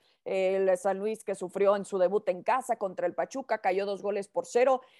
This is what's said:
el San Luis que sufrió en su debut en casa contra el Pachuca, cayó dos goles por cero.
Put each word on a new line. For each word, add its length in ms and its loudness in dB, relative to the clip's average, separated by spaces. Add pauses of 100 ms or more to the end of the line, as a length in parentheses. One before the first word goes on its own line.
(240)
el 540 2
San 220 -2
Luis 260 -6
que 100 -4
sufrió 400 2
en 80 -4
su 140 -6
debut 320 2
en 140 -6
casa 340 0
contra 280 -4
el 80 -2
Pachuca, 460 -4
cayó 260 0
dos 160 -6
goles 280 -4
por 160 -4
cero. 340 4 (200)